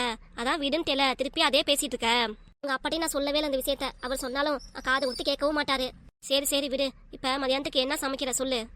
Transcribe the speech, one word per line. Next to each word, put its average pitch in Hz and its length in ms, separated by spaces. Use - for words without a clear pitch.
அதான் 277 240
விடுன்னு 294 280
தெரியல, 277 180
திருப்பி 277 300
அதே 269 200
பேசிட்டு 277 260
இருக்க. 233 180
உங்க 277 120
அப்பாட்டையும் 302 300
நான் 311 120
சொல்லவே 285 220
இல்லை 302 120
அந்த 262 120
விஷயத்த, 277 260
அவர் 262 180
சொன்னாலும் 277 340
காது 269 180
கொடுத்து 254 240
கேட்கவும் 285 320
மாட்டாரு. 254 280
சரி, 277 240
சரி, 285 200
விடு. 269 140
இப்ப 262 260
மதியானத்துக்கு 269 420
என்ன 294 200
சமைக்கிற 269 360
சொல்லு, 262 200